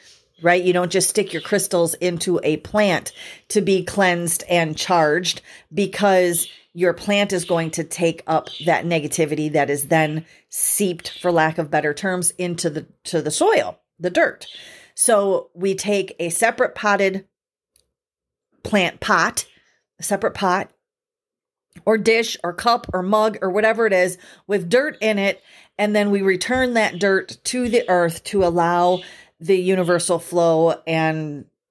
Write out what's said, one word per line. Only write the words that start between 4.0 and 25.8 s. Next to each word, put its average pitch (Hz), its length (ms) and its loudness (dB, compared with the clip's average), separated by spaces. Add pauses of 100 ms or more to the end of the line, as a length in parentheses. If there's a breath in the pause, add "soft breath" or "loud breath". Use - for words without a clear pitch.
and 165 260 0
charged, 165 680 0 (280 loud breath)
because 185 760 2 (300 loud breath)
your 175 160 2
plant 202 400 0
is 170 100 0
going 165 280 -2
to 165 120 -6
take 165 440 -2
up 156 220 0 (180)
that 160 180 0
negativity 151 680 -2
that 143 180 2
is 143 160 -2
then 156 360 0 (260 soft breath)
seeped, - 720 -2
for 180 100 2
lack 160 260 2
of 151 140 -4
better 151 200 0
terms, 180 460 -4
into 175 320 -4
the, 147 160 -6 (180)
to - 160 -2
the 147 120 -2
soil, - 480 2 (200)
the 180 120 -4
dirt. - 340 0 (480 loud breath)
So 202 640 2
we 190 180 -2
take 196 460 -2
a 170 100 -4
separate 233 460 0
potted 196 500 0 (1400)
plant 190 380 -2
pot, 196 480 0 (520 soft breath)
a 160 40 -12
separate 202 320 -2
pot 185 340 0 (1120)
or 220 140 2
dish 226 460 0
or 175 100 -6
cup 240 400 -2
or 185 80 -2
mug 214 400 0
or 190 80 -2
whatever 220 380 2
it 202 60 2
is 180 260 0 (260 loud breath)
with 185 240 -2
dirt 269 320 2
in 214 160 0
it. 196 240 -2 (380 soft breath)
And 208 160 0